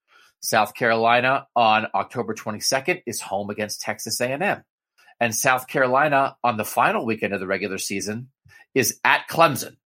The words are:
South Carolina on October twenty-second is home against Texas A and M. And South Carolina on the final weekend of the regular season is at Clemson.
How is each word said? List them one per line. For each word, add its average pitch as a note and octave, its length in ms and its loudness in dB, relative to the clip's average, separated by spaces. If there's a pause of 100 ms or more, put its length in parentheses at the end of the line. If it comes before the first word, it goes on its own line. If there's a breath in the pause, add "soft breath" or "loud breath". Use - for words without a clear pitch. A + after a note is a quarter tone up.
(400 soft breath)
South G#2+ 360 0
Carolina A#2+ 720 2 (100)
on A2 360 4
October G#2 400 -4
twenty-second C3+ 720 -2
is A2 140 -8
home G2+ 300 -6
against G#2+ 320 -6
Texas - 400 -6
A B2 100 -2
and C#3+ 120 -4
M. G3 200 -2 (560 soft breath)
And A2+ 160 0
South B2+ 320 2
Carolina C#3 760 2
on A#2 120 2
the G#2+ 80 -4
final D#3 420 0
weekend A2 280 -2
of G2 80 -4
the F#2+ 60 -8
regular F#2+ 300 -4
season G#2 520 -6 (440 soft breath)
is B2 300 2
at C3+ 240 2
Clemson. D#3+ 480 2 (180)